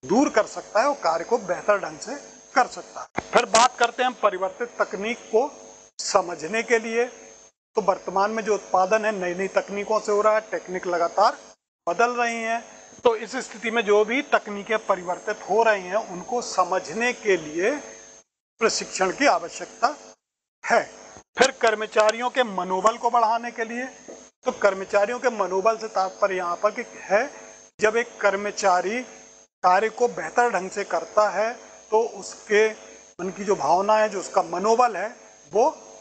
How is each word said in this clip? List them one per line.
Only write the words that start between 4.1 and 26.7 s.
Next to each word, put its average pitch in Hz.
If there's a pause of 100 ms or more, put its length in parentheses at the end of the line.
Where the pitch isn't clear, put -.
परिवर्तित 185
तकनीक 214 (100)
को 226 (500)
समझने 175
के 233
लिए। 226
तो -
वर्तमान 190
में 226
जो 208
उत्पादन 190
है 220
नई 180
नई 190
तकनीकों 202
से 214
हो 208
रहा 214
है, 214
टेक्निक 180
लगातार 175 (500)
बदल 233
रही 240
हैं, 226 (400)
तो 233
इस 214
स्थिति 220
में 233
जो 208
भी 240
तकनीकें 214
परिवर्तित 180 (100)
हो 208
रही 208
हैं 190
उनको 190
समझने 190
के 196
लिए 165 (920)
प्रशिक्षण 185
की 277
आवश्यकता 180 (680)
है। 208 (540)
फिर 269 (100)
कर्मचारियों 220
के 254
मनोबल 190
को 240
बढ़ाने 233
के 233
लिए, 233 (600)
तो 254
कर्मचारियों 202
के 247
मनोबल 202
से 220
तात्पर्य 190
यहाँ 175
पर 208